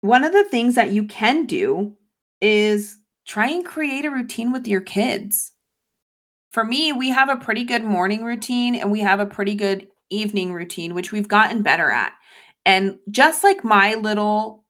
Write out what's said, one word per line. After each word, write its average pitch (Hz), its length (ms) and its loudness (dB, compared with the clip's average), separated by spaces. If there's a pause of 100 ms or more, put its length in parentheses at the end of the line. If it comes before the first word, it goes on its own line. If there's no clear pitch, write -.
One 247 220 4
of 320 100 0
the 403 120 6
things 240 280 2
that 233 180 2
you 208 140 0
can 254 400 0
do 165 500 -2 (460)
is 208 560 2 (300)
try 214 200 -2
and 339 160 -4
create 285 400 -6
a 302 60 -4
routine 247 420 -4
with 254 160 -6
your 196 140 0
kids. 202 720 -4 (1000)
For 226 120 -2
me, 285 280 -2
we 262 180 -4
have 262 200 2
a 269 80 0
pretty 247 260 -4
good 240 200 -2
morning 208 400 -2
routine 240 500 -2
and 208 180 -2
we 214 100 0
have 202 180 2
a 202 80 -2
pretty 202 260 -4
good 196 340 -2 (220)
evening 202 420 -4
routine, 175 440 -8
which 175 160 -6
we've 208 160 -4
gotten 214 340 2
better 156 300 2
at. 110 220 -2 (520)
And 196 320 2 (140)
just 294 320 4
like 392 200 4
my 208 300 4
little 214 760 -2